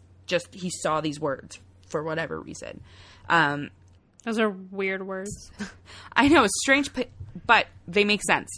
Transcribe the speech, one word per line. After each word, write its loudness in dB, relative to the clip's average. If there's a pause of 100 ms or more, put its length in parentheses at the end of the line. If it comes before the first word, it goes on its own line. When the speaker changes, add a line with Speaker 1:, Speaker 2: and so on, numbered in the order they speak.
(260)
Speaker 1:
just -4
he -8
saw -2
these -6
words -8 (300)
for -4
whatever -6
reason. -14 (480)
Um, 2 (540)
Speaker 2:
Those -4
are 2
weird -6
words. -10 (320)
<laughs> -20
Speaker 1:
I 6
know, 8
it's 0
strange, 2
p-, -4 (420)
but 4 (200)
they 2
make 0
sense. 0